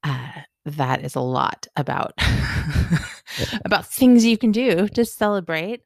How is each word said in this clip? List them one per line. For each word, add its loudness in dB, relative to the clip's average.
uh, -6
that -2
is -8
a -2
lot -2
about, -4
<laughs> -6
about 0
things 6
you 4
can 2
do 2
to 0
celebrate -4